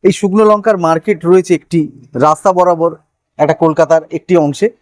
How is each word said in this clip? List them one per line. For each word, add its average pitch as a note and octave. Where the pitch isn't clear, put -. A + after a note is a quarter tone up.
এই F#3
শুকনো G3+
লঙ্কার G#3+
মার্কেট E3
রয়েছে F3+
একটি E3
রাস্তা D3+
বরাবর, F3
একটা D3+
কলকাতার D#3+
একটি E3+
অংশে। D#3